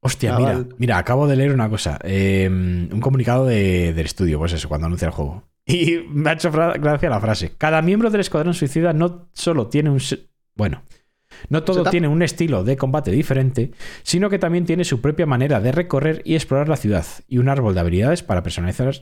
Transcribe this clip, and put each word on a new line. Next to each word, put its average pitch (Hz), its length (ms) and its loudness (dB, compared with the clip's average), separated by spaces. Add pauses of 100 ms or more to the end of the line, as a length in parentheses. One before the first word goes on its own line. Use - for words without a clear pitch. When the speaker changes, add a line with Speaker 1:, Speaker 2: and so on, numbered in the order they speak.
Speaker 1:
Hostia, 127 260 -2
Speaker 2:
Chaval. 123 340 2
Speaker 1:
mira, - 140 -20
mira, 120 180 2
acabo 131 320 2
de 135 80 4
leer 139 160 2
una 113 160 0
cosa. 101 340 -4
Eh, 98 460 2
un 90 500 0
comunicado 127 460 2
de, 92 480 2
del 80 120 -2
estudio, 80 320 0
pues 82 140 -2
eso, 78 160 -4
cuando 78 200 -4
anuncia 87 180 -2
el 78 80 -2
juego. 76 340 -8 (180)
Y 170 340 2 (100)
me 147 200 0
ha 160 40 0
hecho 160 180 -2
fra-, 160 220 2
gracia 151 360 0
la 104 120 0
frase. 107 360 -2
"Cada 156 240 0
miembro 208 280 2
del 214 100 0
Escuadrón 175 340 0
Suicida 165 380 0
no 175 400 -2
solo 147 360 -2
tiene 151 220 2
un 135 120 2
se-, - 260 -8 (300)
bueno, 95 260 -2 (640)
no 156 160 0
todo 185 140 0
Speaker 2:
Setup. 180 140 2
Speaker 1:
tiene 170 180 2
un 156 120 2
estilo 143 440 0
de 135 100 2
combate 131 360 -2
diferente, 131 600 0 (320)
sino 190 260 0
que 196 100 0
también 175 260 0
tiene 170 180 0
su 127 160 -2
propia 151 260 0
manera 131 360 2
de 123 100 2
recorrer 156 540 -2
y 156 100 0
explorar 147 320 0
la 156 80 0
ciudad 104 300 0 (240)
y 127 80 0
un 127 100 2
árbol 131 260 2
de 90 60 0
habilidades 98 440 0
para 90 200 -2
personalizar 95 580 -2